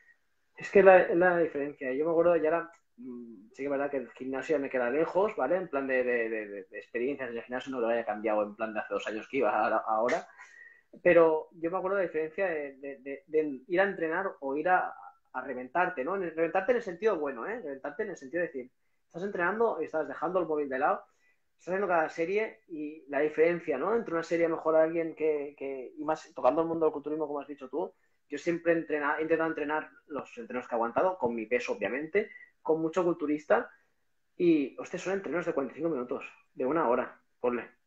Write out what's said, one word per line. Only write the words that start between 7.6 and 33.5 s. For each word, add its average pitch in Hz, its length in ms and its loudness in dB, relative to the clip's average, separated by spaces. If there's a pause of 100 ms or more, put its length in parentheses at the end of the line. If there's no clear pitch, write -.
no 131 80 -6
lo 113 80 0
haya 117 180 0
cambiado 107 380 0
en 104 120 -8
plan 110 180 -6
de 107 80 -4
hace - 120 -8
dos 98 140 -4
años 107 200 -8
que 135 100 -4
iba 123 120 2
a, 110 280 2
ahora. 113 500 0 (760)
Pero 165 520 6
yo 165 180 -6
me 185 60 -2
acuerdo 190 200 -2
de 190 60 2
la 165 60 -2
diferencia 156 380 -2
de, 143 300 -4
de, 139 220 -12
de, 135 260 -12
de 151 420 0
ir 180 140 2
a 196 40 4
entrenar 175 420 -2 (140)
o 135 140 -4
ir 160 140 0
a, 180 240 2 (400)
a 127 80 -6
reventarte, 127 600 -2
¿no? 175 120 -4
En 196 80 -4
el, 160 120 -6
reventarte 180 380 0
en 240 40 0
el 208 60 -6
sentido 190 340 0
bueno, 139 300 -4
¿eh? 233 160 -8
Reventarte 143 400 -8
en 214 60 -8
el 165 80 -10
sentido 143 240 -6
de 165 60 -2
decir, 127 240 -10 (340)
estás 170 180 -12
entrenando 196 580 0
y 147 40 -4
estás 147 220 -4
dejando 170 320 -2
el 170 60 0
móvil 147 240 -2
de 131 100 -4
lado, 175 240 0 (540)
estás - 120 -14
haciendo 190 180 -2
cada 165 220 2
serie 196 580 -2
y 151 400 -10
la 139 140 -2
diferencia, 156 560 2
¿no? 185 180 0
Entre 208 180 -4
una 165 100 0
serie 170 240 2
a - 20 0
lo 160 80 -2
mejor 160 180 2
a 160 80 8
alguien 160 320 -2
que, 147 420 -2
que, 135 400 -10
y 151 60 -8
más 156 300 -4
tocando 151 280 4
el 165 60 0
mundo 165 180 0
del 151 80 2
culturismo, 151 340 -4
como 143 120 -6
has 139 80 -10
dicho 139 220 -14
tú, 160 240 -4 (340)
yo 147 100 -8
siempre 165 360 0
entrena-, 151 460 0
he 156 40 -2
intentado 160 260 2
entrenar 151 400 -4 (180)
los 131 300 -10
entrenos 120 300 -8
que - 60 -8
he 120 40 2
aguantado, 135 400 2
con 117 160 0
mi 110 140 -4
peso, 123 260 0
obviamente, 135 560 -2 (320)
con 160 180 0
mucho 160 240 0
culturista, 160 680 0 (680)